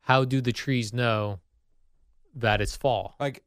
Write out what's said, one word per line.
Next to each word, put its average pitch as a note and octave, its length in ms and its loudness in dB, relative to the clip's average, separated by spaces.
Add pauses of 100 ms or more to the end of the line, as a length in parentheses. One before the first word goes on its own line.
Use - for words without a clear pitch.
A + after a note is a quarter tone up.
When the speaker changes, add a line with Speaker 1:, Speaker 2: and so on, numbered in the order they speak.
Speaker 1:
how C3 240 4
do C3 160 0
the B2 100 0
trees A#2 400 -4
know G#2+ 480 -2 (920)
that A2 260 2
it's - 160 -2
fall? G#2 420 0
Speaker 2:
Like, C#3 280 -6